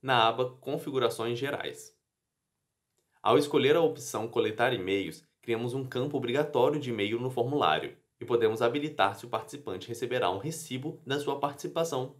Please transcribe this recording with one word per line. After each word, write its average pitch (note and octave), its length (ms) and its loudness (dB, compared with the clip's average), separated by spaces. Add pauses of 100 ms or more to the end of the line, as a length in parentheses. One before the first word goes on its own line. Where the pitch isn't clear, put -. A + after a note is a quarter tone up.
na B2 240 4
aba A#2+ 260 0 (100)
Configurações A#2+ 760 -2
Gerais. - 560 -8 (1300)
Ao A2 160 6
escolher C#3+ 380 4
a E3+ 60 4
opção - 480 0
Coletar A#2 440 2
e-mails, F#2+ 540 -2 (140)
criamos A#2+ 320 -2
um C3+ 100 -4
campo C3 320 -4
obrigatório C#3 640 2
de B2 120 -4
e-mail G#2+ 280 0
no B2+ 100 -2
formulário F#2+ 680 2 (240)
e - 40 -10
podemos A2+ 360 2
habilitar B2 580 0
se - 60 -16
o A#2+ 40 -14
participante A2 600 -8
receberá A#2 420 -2
um G2 60 -2
recibo C#3+ 680 -8
da D3 140 -2
sua C#3+ 200 -4
participação D3 800 -4